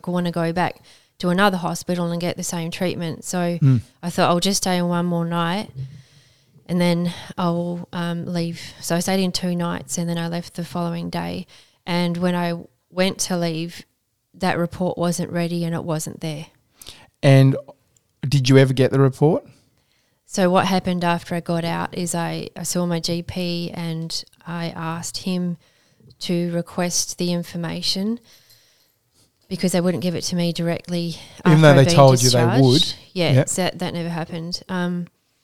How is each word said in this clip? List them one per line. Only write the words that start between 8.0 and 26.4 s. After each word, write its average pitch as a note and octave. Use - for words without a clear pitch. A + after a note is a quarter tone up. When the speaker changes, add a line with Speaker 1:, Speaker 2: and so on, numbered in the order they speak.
Speaker 1:
leave." E3+
So -
I F3
stayed F#3+
in F3+
two F3+
nights E3+
and E3+
then E3+
I E3+
left E3+
the E3+
following E3+
day. E3+
And F3
when F3+
I F3
went F#3
to -
leave, E3+
that F3+
report F3
wasn't E3+
ready E3+
and E3
it -
wasn't -
there. D#3
Speaker 2:
And C3+
did C3
you C3+
ever C3+
get B2
the C3+
report? C#3
Speaker 1:
So F#3
what F#3
happened F3+
after E3+
I E3+
got E3
out E3+
is F3
I, E3
I F3+
saw F3
my E3+
G E3+
P F3
and E3
I E3+
asked E3
him F3+
to F3